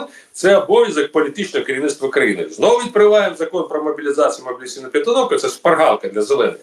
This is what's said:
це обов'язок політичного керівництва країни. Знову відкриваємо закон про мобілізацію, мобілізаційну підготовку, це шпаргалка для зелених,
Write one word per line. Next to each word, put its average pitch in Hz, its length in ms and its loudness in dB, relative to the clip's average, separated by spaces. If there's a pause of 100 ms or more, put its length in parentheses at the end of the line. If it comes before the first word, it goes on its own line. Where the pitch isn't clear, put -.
(320)
це 190 240 4
обов'язок 190 560 2
політичного 185 540 -2
керівництва 135 420 -4
країни. 101 420 0
Знову 226 280 2
відкриваємо 208 580 4
закон 160 320 -4
про 151 140 -4
мобілізацію, 147 640 -2
мобілізаційну 127 420 -12
підготовку, 247 480 0
це - 120 -2
шпаргалка 156 600 0
для 101 140 -2
зелених, 110 400 0